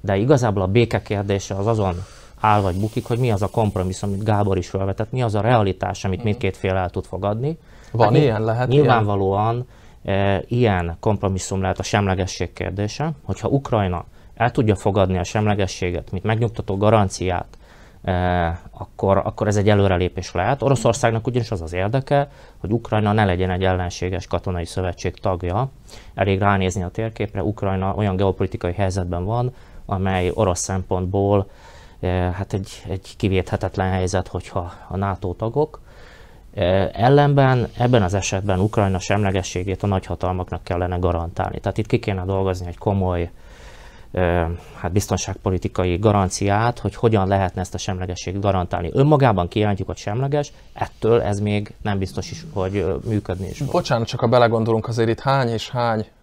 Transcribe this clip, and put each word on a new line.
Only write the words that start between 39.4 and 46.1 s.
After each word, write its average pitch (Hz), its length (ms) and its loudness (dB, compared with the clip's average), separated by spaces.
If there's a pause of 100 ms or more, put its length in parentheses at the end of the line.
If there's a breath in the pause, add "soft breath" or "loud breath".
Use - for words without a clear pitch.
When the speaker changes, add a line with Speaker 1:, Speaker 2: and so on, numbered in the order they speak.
Speaker 1:
a 107 40 0
nagyhatalmaknak 90 800 -2
kellene 90 320 -2
garantálni. 87 640 -2
Tehát 98 180 -4
itt 110 80 -2
ki 117 120 0
kéne 95 260 -2
dolgozni 95 420 -2
egy 87 120 -12
komoly, 90 520 0 (840 loud breath)
eh, 87 340 2 (340 loud breath)
hát 87 120 -4
biztonságpolitikai 95 1040 -2
garanciát, 101 840 2